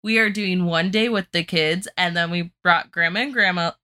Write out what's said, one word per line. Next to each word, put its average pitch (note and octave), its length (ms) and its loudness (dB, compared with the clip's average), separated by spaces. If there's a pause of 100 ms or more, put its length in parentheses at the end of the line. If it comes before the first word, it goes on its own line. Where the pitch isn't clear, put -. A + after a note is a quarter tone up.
We A3 160 0
are G#3+ 100 2
doing F#3+ 360 0
one E3+ 260 2
day A3 180 0
with G3 220 -2
the E3+ 120 -2
kids, E3+ 440 0 (100)
and F3 200 -2
then E3+ 120 -2
we F3 220 -4 (120)
brought F3 280 2
grandma F3 300 0
and C#4 120 -4
grandma F3+ 380 0 (120)